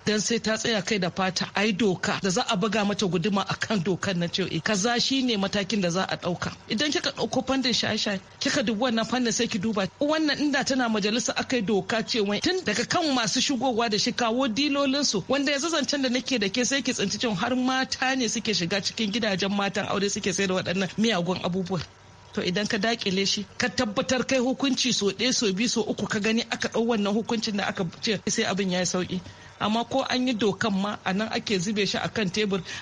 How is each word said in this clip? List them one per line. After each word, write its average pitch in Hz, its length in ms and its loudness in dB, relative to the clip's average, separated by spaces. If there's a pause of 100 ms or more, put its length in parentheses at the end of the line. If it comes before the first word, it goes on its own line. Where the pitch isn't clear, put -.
Dan 214 160 2
sai 233 180 0
ta 220 180 0
tsaya 214 260 0
kai 214 160 0
da 175 120 0
fata, 185 440 -2
ai 208 180 4
doka 185 500 2
da 196 80 0
za 226 180 2
a 233 80 2
buga 208 280 2
mata 202 220 0
guduma 190 420 2
a - 60 -2
kan - 240 0
dokan 185 380 0
nan 170 120 0
cewa, 180 220 -2
eh, - 100 0
kaza 220 400 2
shi 269 220 2
ne 240 140 2
matakin 202 440 0
da 175 100 2
za 185 140 0
a 160 120 -4
ɗauka. - 340 -4 (180)
Idan 285 220 0
kika 285 220 0
ɗauko - 340 -2
fannin 262 260 2
shaye-shaye, 110 460 0 (220)
kika 285 240 0
dubi 208 160 0
wannan 226 260 2
fannin 233 260 0
sai 254 140 0
ki 233 120 -4
duba. 196 280 0 (140)
Wannan 302 400 2
inda 277 240 2
tana 262 240 2
majalisa 220 480 0
aka - 200 0
yi 240 60 2
doka 202 400 0
cewa 208 400 0
tun 370 220 0
daga 214 240 0
kan 339 160 2 (100)
masu 240 260 2
shigowa 240 500 2
da 208 80 2
shi 247 140 0
kawo 247 360 2
dilolinsu, 277 800 0
wanda 277 240 2
yanzu 285 180 -2
zancen 285 320 0
da 254 60 2
nake 247 320 0
da 202 80 0
ke 247 180 0
sai 277 160 0
ki 254 100 0
tsinci 202 260 -2
cewa 220 180 0
har 240 180 0
mata 262 640 0
ne 254 100 0
suke 220 280 -2
shiga 180 280 0
cikin 214 300 -2
gidajen 202 420 0
matan 202 320 0
aure 202 240 0
suke 196 240 -2
sai 196 120 2
da 185 80 0
waɗannan 180 340 0 (100)
miyagun 185 460 2
abubuwan. 180 380 -2 (520)
To 202 100 -2
idan 208 240 0
ka - 80 0
dakile 196 500 0
shi, 202 200 -2 (100)
ka 240 120 0
tabbatar 254 600 0
kai 269 100 2
hukunci 262 540 0
so 202 180 2
ɗaya, 240 240 0
so 214 180 2
biyu, 202 160 0
so - 120 0
uku - 260 -2
ka - 140 -2
gani 226 220 2
aka 247 260 -4
ɗau 226 180 0
wannan 208 280 2
hukuncin 220 420 -2
da 208 120 0
aka 190 180 -2 (160)
ce 208 260 -2
sai - 160 0
abin 190 260 0
ya 180 100 0
yi 180 40 0
sauƙi. 180 360 -2 (380)
Amma 220 280 0
ko 269 160 -2
an 254 260 0
yi 262 60 0
dokan 208 380 0
ma, 202 240 0 (100)
a 185 80 0
nan 214 180 0
ake 208 260 -2
zube 196 300 0
shi - 80 -2
a - 120 -2
kan 214 200 -2
tebur, 196 340 0 (200)